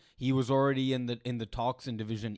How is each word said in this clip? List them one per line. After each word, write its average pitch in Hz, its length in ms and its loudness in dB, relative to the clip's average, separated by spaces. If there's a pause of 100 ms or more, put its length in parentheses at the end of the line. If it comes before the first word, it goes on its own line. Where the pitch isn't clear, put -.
(180)
He 127 140 0
was 131 200 2
already 135 420 4
in 127 140 -2
the, 120 180 -4
in 123 140 -2
the 113 80 -4
talks 123 400 -4
in 117 100 -4
Division 107 400 -4